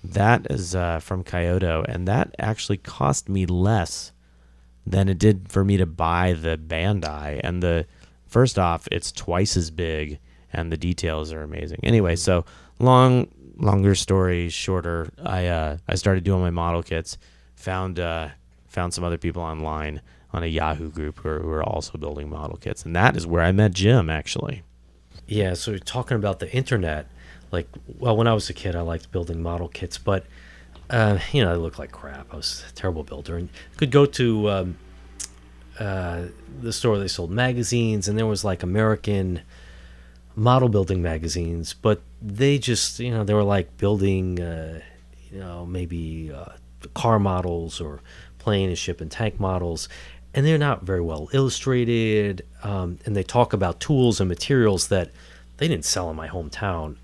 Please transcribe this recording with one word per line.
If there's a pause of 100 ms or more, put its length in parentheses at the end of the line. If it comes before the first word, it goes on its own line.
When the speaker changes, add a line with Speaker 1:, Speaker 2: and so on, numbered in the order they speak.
Speaker 1:
that
is,
uh,
from
Kyoto,
and
that
actually
cost
me
less (760)
than
it
did
for
me
to
buy
the
Bandai.
And
the, (400)
first
off,
it's
twice
as
big, (340)
and
the
details
are
amazing.
Anyway,
so (360)
long, (280)
longer
story
shorter, (120)
I,
uh, (100)
I
started
doing
my
model
kits, (360)
found,
uh, (360)
found
some
other
people
online (320)
on
a
Yahoo
group
who
are,
who
are
also
building
model
kits,
and
that
is
where
I
met
Jim,
actually. (680)
Speaker 2:
Yeah,
so
you're
talking
about
the
internet. (460)
Like, (300)
well,
when
I
was
a
kid,
I
liked
building
model
kits,
but, (640)
uh, (140)
you
know,
I
looked
like
crap.
I
was
a
terrible
builder,
and (280)
could
go
to,
um, (1040)
uh, (360)
the
store.
They
sold
magazines,
and
there
was,
like,
American (960)
model
building
magazines,
but (220)
they
just,
you
know,
they
were,
like,
building,
uh, (520)
you
know,
maybe,
uh, (420)
car
models
or (380)
plane
and
ship
and
tank
models, (460)
and
they're
not
very
well
illustrated, (180)
um,
and
they
talk
about
tools
and
materials
that (460)
they
didn't
sell
in
my
hometown.